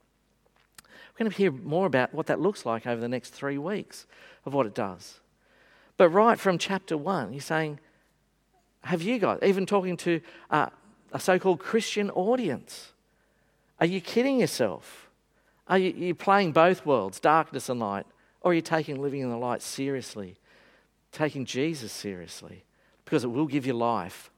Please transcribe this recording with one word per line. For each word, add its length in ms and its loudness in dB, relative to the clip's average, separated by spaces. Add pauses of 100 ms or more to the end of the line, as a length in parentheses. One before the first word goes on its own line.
(1200)
We're 60 0
gonna 100 -2
hear 160 4
more 340 0
about 280 2
what 140 -4
that 120 0
looks 260 -2
like 200 -2
over 140 -2
the 80 -4
next 220 -6
three 280 -6
weeks 480 -8 (400)
of 80 -6
what 120 4
it 80 -6
does. 480 -8 (760)
But 120 8
right 280 6
from 180 2
chapter 400 -2
one, 360 -4
he's 100 -10
saying, 340 -2 (1080)
have 160 -2
you 180 0
got, 240 2
even 220 4
talking 320 0
to, 240 0 (280)
uh, 200 2 (420)
a 80 -6
so-called 400 4
Christian 520 -2
audience, 840 -2 (880)
are 40 4
you 140 0
kidding 400 0
yourself? 680 -2 (580)
Are 100 4
you, 140 2
you 240 -4
playing 380 2
both 320 6
worlds, 340 0
darkness 480 2
and 140 -4
light, 240 -4 (340)
or 120 2
are 20 4
you 80 2
taking 400 -4
living 180 -4
in 100 -4
the 80 -4
light 240 -2
seriously, 760 -8 (720)
taking 320 -4
Jesus 480 -6
seriously? 720 -12 (400)
Because 220 0
it 60 -4
will 140 0
give 200 -2
you 80 -2
life, 640 -4